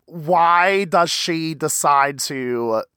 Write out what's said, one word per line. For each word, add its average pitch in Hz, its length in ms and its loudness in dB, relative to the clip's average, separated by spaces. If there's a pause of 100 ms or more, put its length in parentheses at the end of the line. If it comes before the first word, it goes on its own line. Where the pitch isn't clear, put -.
why 175 800 2
does 170 240 2
she 165 440 -4
decide 143 680 0
to 120 640 -2 (140)